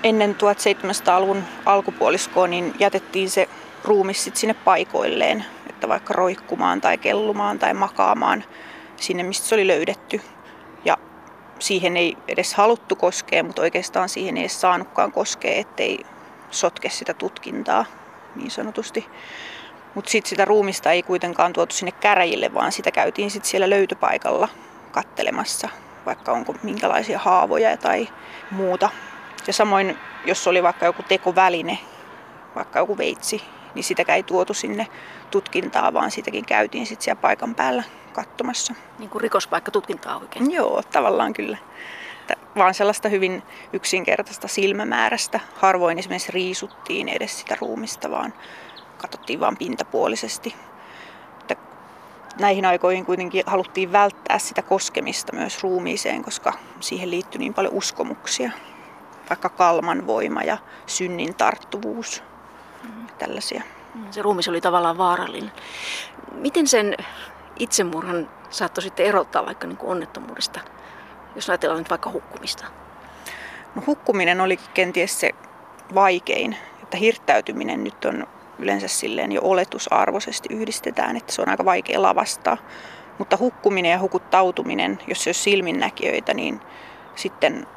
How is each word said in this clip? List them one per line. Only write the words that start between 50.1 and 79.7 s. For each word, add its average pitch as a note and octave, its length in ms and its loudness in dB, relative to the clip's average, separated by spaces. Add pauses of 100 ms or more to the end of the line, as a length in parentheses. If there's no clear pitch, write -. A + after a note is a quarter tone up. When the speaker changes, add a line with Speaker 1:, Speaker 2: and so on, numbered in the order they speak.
Speaker 1:
Että - 140 -4 (840)
näihin G3 260 4
aikoihin F#3 400 4
kuitenkin F#3 400 0
haluttiin F#3 460 -2
välttää G3+ 480 4
sitä - 220 -4
koskemista - 720 -2
myös - 280 -6
ruumiiseen, F3+ 600 -2
koska - 300 -2 (260)
siihen F3+ 320 -6
liittyi - 280 -6
niin G#3+ 140 -4
paljon F#3+ 200 0
uskomuksia. - 800 -4 (800)
Vaikka F3+ 200 -2
kalman E3+ 580 2
voima - 340 0
ja - 160 0 (280)
synnin F3 500 -4
tarttuvuus, - 880 -2 (600)
Speaker 2:
Mm. A3+ 240 -16 (100)
Speaker 1:
tällaisia. - 440 -8 (340)
Speaker 2:
Mm, G#3+ 160 -14
se G#3 100 -8
ruumis G3+ 260 0
oli E3+ 140 -2
tavallaan E3+ 360 2
vaarallinen. F3+ 540 0 (800)
Miten D4 360 0
sen G#3 300 4 (640)
itsemurhan F3 720 -2 (200)
saattoi - 320 -4
sitten F#3 240 0
erottaa G3+ 400 2
vaikka - 220 -8
niinku - 220 -8
onnettomuudesta, - 720 -8 (760)
jos G#3 140 -8
ajatellaan E3 300 0
nyt E3 100 -10
vaikka - 220 -4
hukkumista? - 540 -10 (1080)
Speaker 1:
No, C#4+ 120 -8
hukkuminen F#3 540 2
oli F#3 180 2 (140)
kenties F3+ 460 0
se D#3 120 2 (640)
vaikein, F#3+ 640 2 (260)
että - 140 -8
hirttäytyminen A#2+ 840 0
nyt - 220 -8
on - 220 -4 (320)
yleensä G2 280 -2
silleen - 440 -4
jo G2 120 0
oletusarvoisesti - 1080 0